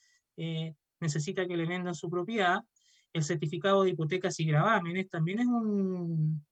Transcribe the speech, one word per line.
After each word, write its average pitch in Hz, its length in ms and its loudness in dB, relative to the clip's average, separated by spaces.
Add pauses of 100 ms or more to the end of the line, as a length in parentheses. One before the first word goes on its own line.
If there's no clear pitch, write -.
(360)
eh, 160 380 -6 (260)
necesita 170 460 -2
que 180 100 -4
le 165 80 0
vendan 180 300 -2
su 165 160 -8
propiedad. 185 500 2 (540)
El 165 80 2
certificado 175 600 2
de 185 60 4
hipotecas 175 500 -2
y 160 40 0
gravámenes 180 640 2
también 175 320 -2
es 247 60 2
un, 180 1040 0